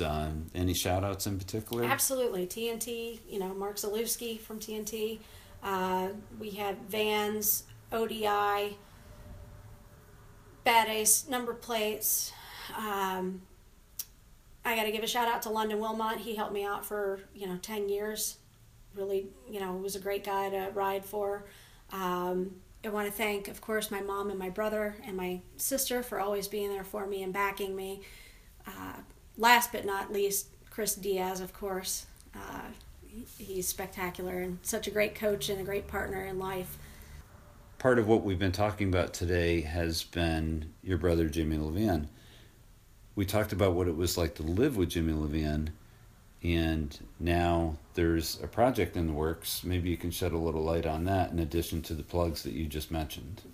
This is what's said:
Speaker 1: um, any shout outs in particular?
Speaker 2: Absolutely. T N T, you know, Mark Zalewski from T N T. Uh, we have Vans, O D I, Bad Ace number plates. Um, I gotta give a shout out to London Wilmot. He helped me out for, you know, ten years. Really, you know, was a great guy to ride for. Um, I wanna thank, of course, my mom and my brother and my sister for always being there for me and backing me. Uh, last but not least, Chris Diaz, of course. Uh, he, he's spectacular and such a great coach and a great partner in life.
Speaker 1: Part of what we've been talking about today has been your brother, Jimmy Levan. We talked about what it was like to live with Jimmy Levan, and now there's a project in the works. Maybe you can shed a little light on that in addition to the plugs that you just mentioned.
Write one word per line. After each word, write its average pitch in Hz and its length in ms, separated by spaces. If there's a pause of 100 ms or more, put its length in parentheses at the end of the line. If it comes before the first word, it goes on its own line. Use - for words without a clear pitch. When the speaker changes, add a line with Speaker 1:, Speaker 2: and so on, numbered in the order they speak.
Speaker 1:
um, 78 480
any 90 220
shout 92 280
outs 98 220
in 101 140
particular? 110 460
Speaker 2:
Absolutely. 247 600
T 226 240
N 233 80
T, 233 500
you 208 120
know, 185 160
Mark 202 220
Zalewski 220 640
from 220 200
T 214 160
N 214 100
T. 220 340 (440)
Uh, 185 460 (300)
we 214 120
have 196 240 (140)
Vans, 208 720 (300)
O 226 120
D 220 220
I, 208 480 (1900)
Bad 233 260
Ace 214 380
number 240 260
plates. - 800 (460)
Um, 190 640 (1200)
I 233 100
gotta 214 160
give 214 120
a 226 40
shout 240 200
out 233 160
to 226 60
London 214 300
Wilmot. 220 400
He 220 160
helped 202 180
me 202 100
out 202 220
for, 202 340 (160)
you 202 120
know, 180 140
ten 208 280
years. 208 480 (580)
Really, 196 320 (220)
you 214 100
know, 185 140
was 190 220
a 196 40
great 202 240
guy 196 260
to 190 240
ride 196 300
for. 202 420 (460)
Um, 185 640 (300)
I 226 40
wanna 208 220
thank, 202 380
of - 120
course, 214 300
my 196 100
mom 202 280
and 196 100
my 185 100
brother 214 460 (100)
and 196 120
my 180 240 (160)
sister 254 440
for 240 180
always 202 280
being 202 220
there 196 140
for 202 240
me 196 160
and 185 100
backing 196 420
me. 196 260 (640)
Uh, 190 280 (440)
last 233 360
but 208 120
not 196 280
least, 202 340 (220)
Chris 208 260
Diaz, 185 460
of 185 120
course. 190 520 (280)
Uh, 196 280 (440)
he, 226 200 (180)
he's 185 240
spectacular 180 720
and 180 240
such 214 240
a 202 40
great 208 220
coach 208 360
and 196 100
a 190 40
great 202 240
partner 196 360
in 190 160
life. 190 380 (1040)
Speaker 1:
Part 123 200
of 107 80
what 110 160
we've 95 160
been 95 140
talking 104 340
about 90 260
today 85 480
has 82 420
been 80 680 (100)
your 92 160
brother, 82 300
Jimmy 78 300
Levan. 80 500 (1080)
We 101 100
talked 101 260
about 95 220
what 90 140
it 82 80
was 85 220
like 82 180
to 80 80
live 107 340
with 87 120
Jimmy 80 240
Levan, 76 560 (720)
and 80 560 (220)
now 85 560 (180)
there's 82 480
a 76 60
project 110 480
in 87 120
the 80 60
works. 78 520
Maybe 90 240
you 82 80
can 85 140
shed 85 200
a 82 60
little 80 260
light 82 220
on 80 200
that 95 260
in 85 80
addition 82 440
to - 100
the 76 100
plugs 85 400
that 65 100
you 78 120
just 76 240
mentioned. - 520 (120)